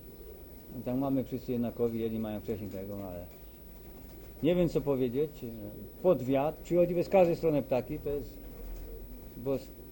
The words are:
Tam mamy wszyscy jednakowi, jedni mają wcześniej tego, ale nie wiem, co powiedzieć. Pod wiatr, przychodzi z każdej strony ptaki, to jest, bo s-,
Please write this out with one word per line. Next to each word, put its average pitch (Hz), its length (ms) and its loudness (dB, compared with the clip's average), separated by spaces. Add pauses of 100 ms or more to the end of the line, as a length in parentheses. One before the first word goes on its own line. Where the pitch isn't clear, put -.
(840)
Tam 123 120 0
mamy 135 260 2
wszyscy 127 280 -6
jednakowi, 117 480 0
jedni 110 200 0
mają 107 200 -4
wcześniej 98 300 -4
tego, 95 260 -6
ale 90 300 -8 (1160)
nie 165 120 6
wiem, 175 140 6
co 160 120 2
powiedzieć. 139 640 2 (580)
Pod 165 200 6
wiatr, 135 380 2
przychodzi 175 420 4
z 170 60 -2
każdej 175 260 8
strony 147 280 4
ptaki, 135 360 0
to 147 100 -4
jest, 143 280 -4 (1000)
bo 135 180 0
s-, - 160 -6 (200)